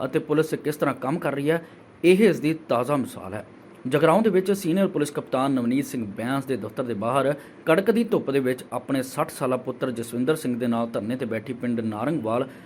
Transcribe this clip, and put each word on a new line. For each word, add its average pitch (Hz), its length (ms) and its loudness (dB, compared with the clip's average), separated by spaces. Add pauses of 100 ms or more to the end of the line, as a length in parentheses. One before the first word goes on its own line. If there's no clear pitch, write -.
ਅਤੇ 135 140 -2
ਪੁਲਿਸ 156 340 0
ਕਿਸ 190 220 -4
ਤਰ੍ਹਾਂ 139 200 0
ਕੰਮ 135 240 -2
ਕਰ 143 140 -2
ਰਹੀ 143 180 0
ਹੈ, 165 100 0 (420)
ਇਹ 185 260 8
ਇਸ 147 100 2
ਦੀ 151 140 0
ਤਾਜ਼ਾ 131 420 0
ਮਿਸਾਲ 95 380 -6
ਹੈ। 107 120 -8 (420)
ਜਗਰਾਉਂ 156 340 6
ਦੇ 226 80 2
ਵਿੱਚ 190 220 2
ਸੀਨੀਅਰ 196 360 2
ਪੁਲਿਸ 147 240 -2
ਕਪਤਾਨ 135 400 0
ਨਵਨੀਤ 131 340 2
ਸਿੰਘ 123 200 -6
ਬੈਂਸ 117 400 -4
ਦੇ 131 120 -2
ਦਫ਼ਤਰ 110 260 -6
ਦੇ 120 100 -4
ਬਾਹਰ 131 400 2 (320)
ਕੜਕਦੀ 196 380 4
ਧੁੱਪ 156 280 0
ਦੇ 139 80 4
ਵਿੱਚ 127 340 0
ਆਪਣੇ 131 300 -2
ਸੱਠ 143 260 -4
ਸਾਲਾ 127 280 -2
ਪੁੱਤਰ 127 340 -4
ਜਸਵਿੰਦਰ 120 440 -2
ਸਿੰਘ 123 240 -4
ਦੇ 123 80 -2
ਨਾਲ 117 220 0
ਧਰਨੇ 117 260 -4
'ਤੇ 127 100 -4
ਬੈਠੀ 110 280 -4
ਪਿੰਡ 117 260 -4
ਨਾਰੰਗਵਾਲ, 117 680 -2 (180)